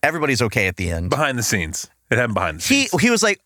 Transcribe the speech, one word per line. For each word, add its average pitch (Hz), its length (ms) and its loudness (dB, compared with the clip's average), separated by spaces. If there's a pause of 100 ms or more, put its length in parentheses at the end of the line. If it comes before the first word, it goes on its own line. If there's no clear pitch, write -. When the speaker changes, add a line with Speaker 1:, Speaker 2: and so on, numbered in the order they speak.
Speaker 1:
Everybody's 147 400 2
okay 104 260 2
at 90 80 -4
the 87 140 -2
end. 85 200 -2
Speaker 2:
Behind 139 280 0
the 117 40 -4
scenes. 82 460 -4 (220)
It 113 80 2
happened 120 160 0
behind 87 260 -2
the - 20 -8
Speaker 1:
He, 277 240 2
Speaker 2:
scenes. - 160 -2
Speaker 1:
he 240 80 4
was 233 120 2
like 208 240 0